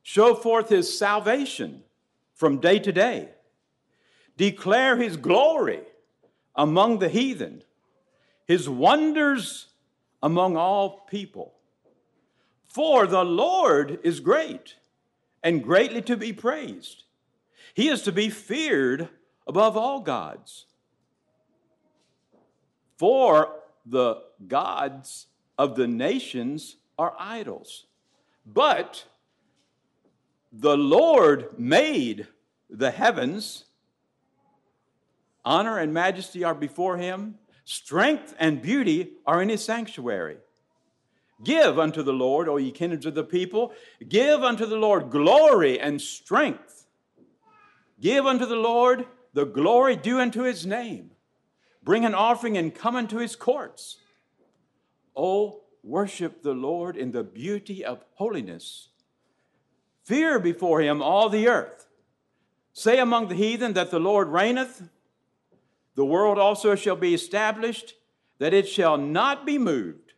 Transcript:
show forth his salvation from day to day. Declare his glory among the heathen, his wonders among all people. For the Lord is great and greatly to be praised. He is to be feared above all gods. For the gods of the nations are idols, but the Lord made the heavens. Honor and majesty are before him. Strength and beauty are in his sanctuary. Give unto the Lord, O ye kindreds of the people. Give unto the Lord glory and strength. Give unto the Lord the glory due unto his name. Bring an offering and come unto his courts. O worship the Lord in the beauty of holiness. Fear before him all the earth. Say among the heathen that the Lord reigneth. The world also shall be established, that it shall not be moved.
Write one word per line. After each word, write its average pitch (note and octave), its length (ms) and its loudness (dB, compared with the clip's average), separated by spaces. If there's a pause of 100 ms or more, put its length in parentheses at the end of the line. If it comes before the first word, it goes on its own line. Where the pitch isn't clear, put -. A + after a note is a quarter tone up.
show A3+ 320 4
forth A3+ 360 0
his F#3+ 280 2
salvation G#3 840 -4 (500)
from C#3+ 260 0
day F#3 200 4
to G3+ 120 -2
day. F3+ 380 0 (1080)
Declare A3 600 2
his G#3+ 200 -4
glory F#3 640 2 (760)
among F#3 440 2
the F3 100 0
heathen, A3 540 -4 (840)
his D#3+ 240 0
wonders C#4 960 0 (560)
among F3 340 2
all G3 520 0
people. F#3+ 440 -12 (1120)
For C4+ 380 4
the F#3 200 2
Lord F3 800 2
is D#3+ 160 -2
great B3 560 -2 (680)
and D#3+ 200 0
greatly A3 400 2
to A#3+ 120 -2
be A3+ 180 -10
praised. A3+ 680 -8 (720)
He C4+ 160 2
is C4 140 -2
to G3 80 -2
be G#3 180 -2
feared E3+ 800 -2 (360)
above G3+ 300 2
all C4 240 -2
gods. A#2 680 -10 (2250)
For G3+ 560 4 (320)
the A#2+ 360 0 (260)
gods C3+ 800 -6 (300)
of C3+ 180 0
the B2 120 0
nations C3 920 -6 (200)
are E3 220 -4
idols, F#3+ 680 -14 (600)
but G3+ 580 0 (1500)
the C#3+ 240 2
Lord D#3 840 4
made C3+ 680 0 (420)
the B2 200 -2
heavens. F#3 760 -2 (1800)
Honor G3+ 340 0
and D#3 160 -4
majesty F3+ 520 -4
are E3 100 -2
before E3 420 -6
him. F#3+ 380 -10 (300)
Strength B3 720 -2
and D3+ 220 0
beauty F3 480 -2 (160)
are E3+ 160 2
in G3+ 80 -2
his G#3+ 160 -4
sanctuary. A#2+ 720 -6 (1040)
Give C4 340 2
unto D#3 260 -2
the C3+ 100 -2
Lord, C3 340 0
O D3 80 -2
ye C3+ 160 -4
kindreds E3 340 -6
of D#3 100 -8
the D#3 100 -4
people. F#3 480 -4 (340)
Give C4+ 340 4
unto A3+ 240 -2
the A3 120 -4
Lord G3+ 320 2
glory F#3 680 6
and D3 200 -4
strength. - 840 -4 (1120)
Give C4+ 260 2
unto B3+ 200 2
the A#3 100 -4
Lord A#3+ 520 2 (260)
the C#3+ 120 0
glory A3+ 500 4
due A#3+ 240 -2
unto B3 240 -2
his F#3+ 220 -4
name. G#3+ 460 -8 (720)
Bring A3+ 220 2
an G#3 100 0
offering A3+ 420 0
and E3 160 -4
come A#3+ 220 -4
unto A3+ 220 -6
his A#3 180 -8
courts. - 600 -6 (1200)
O G3 460 -2 (220)
worship F3 600 -6
the C#3+ 100 -4
Lord E3+ 440 -6
in B2+ 140 -8
the A#2 120 -6
beauty D3+ 600 -10
of B2 180 -10 (120)
holiness. C3 720 -10 (1120)
Fear C#4+ 360 0
before E3+ 420 0
him D3 200 0
all G3 280 2
the G#3+ 180 2
earth. - 400 -2 (840)
Say A#3+ 260 2
among A#3 280 0
the F3+ 80 -6
heathen A3 380 -2
that F3+ 180 -2
the E3+ 80 0
Lord F#3+ 300 2
reigneth. A#3 540 -2 (1120)
The C#3 100 2
world G3+ 320 2
also G3+ 380 2
shall G3 220 -2
be F3 160 0
established, G#3+ 800 -4 (460)
that D#3+ 140 0
it G3 140 4
shall E3 300 2
not A3+ 480 -2
be D4 120 -2
moved. C3 600 -4